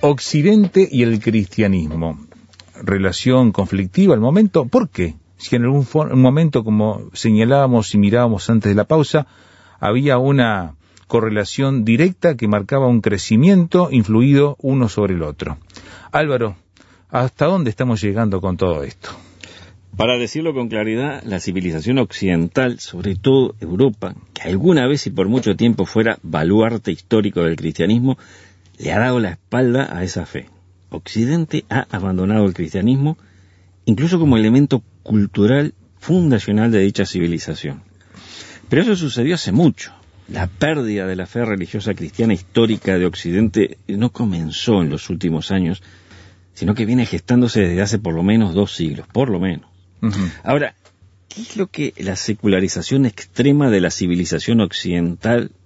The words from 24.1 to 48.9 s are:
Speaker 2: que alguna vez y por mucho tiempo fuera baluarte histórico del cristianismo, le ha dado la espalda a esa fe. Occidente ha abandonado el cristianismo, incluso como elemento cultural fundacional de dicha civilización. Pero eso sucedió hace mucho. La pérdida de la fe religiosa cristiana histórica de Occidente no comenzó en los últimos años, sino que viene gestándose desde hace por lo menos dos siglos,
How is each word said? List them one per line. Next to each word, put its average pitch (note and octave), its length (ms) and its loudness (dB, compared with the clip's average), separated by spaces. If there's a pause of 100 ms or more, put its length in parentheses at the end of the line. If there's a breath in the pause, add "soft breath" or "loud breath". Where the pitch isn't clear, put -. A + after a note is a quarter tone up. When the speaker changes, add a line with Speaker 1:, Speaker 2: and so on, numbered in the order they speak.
Speaker 2:
que - 160 -12
alguna C3 380 2
vez C#3+ 200 -2
y - 40 -8
por F#2+ 180 -2
mucho A2 280 0
tiempo A2+ 280 2
fuera A2 380 0
baluarte G2+ 680 0
histórico G2+ 520 -2
del E2 140 0
cristianismo, G#2+ 600 0 (600 soft breath)
le - 140 -8
ha G2 60 0
dado B2 220 0
la G2+ 100 -2
espalda B2 640 -2
a F2+ 100 -6
esa F2+ 200 -6
fe. - 220 -14 (420)
Occidente C3+ 800 -4
ha - 220 -4
abandonado F#2+ 560 0
el F#2 80 -2
cristianismo, A#2+ 640 -2 (680 soft breath)
incluso D3 340 0
como C#3+ 200 4
elemento B2 440 2 (200)
cultural G#2+ 720 0 (240)
fundacional A#2 720 0
de A2 100 2
dicha G2 240 0
civilización. E2+ 800 -6 (880 loud breath)
Pero C#3+ 120 2
eso A3 140 2
sucedió C#3+ 380 -2
hace A#2+ 180 -4
mucho. C#3+ 400 2 (360)
La G2 180 -6
pérdida A2 600 -2
de F#2 100 -4
la F2+ 100 -8
fe A#2 180 -4
religiosa G2+ 480 -4
cristiana F#2 400 -2
histórica G2 680 0
de F2+ 60 0
Occidente F2+ 840 -2
no A2 260 -2
comenzó F#2 680 -2
en D#2+ 80 0
los D2 220 -8
últimos E2 400 -4
años, F#2 320 -2 (720 soft breath)
sino F#2 200 -2
que A2+ 120 -4
viene A#2+ 180 0
gestándose A#2 560 0
desde F2+ 220 0
hace G#2 160 -2
por F#2 160 -4
lo E2 80 -2
menos G#2 320 2
dos G2+ 200 0
siglos, D2+ 380 -6